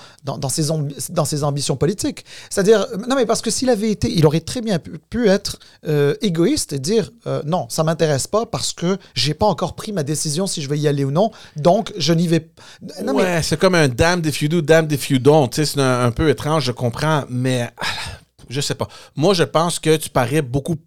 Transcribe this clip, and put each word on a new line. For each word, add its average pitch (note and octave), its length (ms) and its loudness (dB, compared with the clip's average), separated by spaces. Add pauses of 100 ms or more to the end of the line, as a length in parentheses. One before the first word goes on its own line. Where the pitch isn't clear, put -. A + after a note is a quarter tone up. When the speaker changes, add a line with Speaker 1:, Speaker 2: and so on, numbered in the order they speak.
(240)
Speaker 1:
dans, C3+ 140 -8
dans C3 120 -6
ses D3+ 200 -2
ambi-, D#3 240 -4 (160)
dans E3 160 -2
ses D3 180 -4
ambitions D3 320 -2
politiques. G3+ 500 -4 (260)
C'est-à-dire, G3+ 300 4 (120)
euh, F#3 40 -6 (100)
non, B3+ 80 0
mais B3+ 100 2
parce G#3+ 160 -2
que A#3 80 -4
s'il B3+ 220 -2
avait A3 180 0
été, A3 260 -2
il D#3+ 120 2
aurait D3+ 140 2
très - 200 -8
bien G#3+ 160 -2
pu, - 220 -10 (100)
pu A#3 180 0
être, G3 300 0 (300)
euh, D3 340 2
égoïste F#3+ 520 0
et C#3 60 -4
dire, E3 300 -2 (160)
euh, C3+ 200 -4
non, D#3 240 -4
ça - 140 -2
m'intéresse D#3 440 0
pas A3+ 180 0
parce - 260 -6
que F#3+ 280 -2 (160)
j'ai C3+ 180 0
pas G#3 140 2
encore F3 280 -2
pris - 160 -10
ma D#3+ 120 -4
décision D3+ 420 -2
si F3+ 160 -6
je C#3 80 -8
vais D3 80 -2
y D3+ 100 0
aller C#3+ 160 0
ou C3+ 60 -2
non, F#3 220 2 (240)
donc F3 420 2
je E3 160 0
n'y E3 140 2
vais D#3+ 140 2
p-, - 200 -20 (420)
non, B3+ 120 -2
mais A3+ 80 2
Speaker 2:
Ouais, F3 180 0
c'est - 160 -2
comme F#3 160 4
un D#3+ 140 4
damned E3 400 2
if D3 160 -2
you D3+ 40 0
do, E3+ 140 2
damned D#3 300 4
if C#3+ 180 -4
you C#3 80 4
don't. C#3 320 6
Tu D#3 160 0
sais, - 80 -4
c'est C#3 80 0
un, B2+ 240 2
un A#2 60 4
peu D#3+ 180 0
étrange, D3 360 0
je B2 60 -2
comprends, C3 580 -2
mais, B2 380 -2 (140)
ah, - 40 -4 (600)
je C#3 140 -6
sais C3+ 140 -4
pas. G#2 120 -4 (280)
Moi, E3+ 180 4
je E3+ 100 4
pense D#3+ 360 0
que D#3 180 4
tu - 140 -8
parais C#3 320 2
beaucoup C#3 320 -2 (120)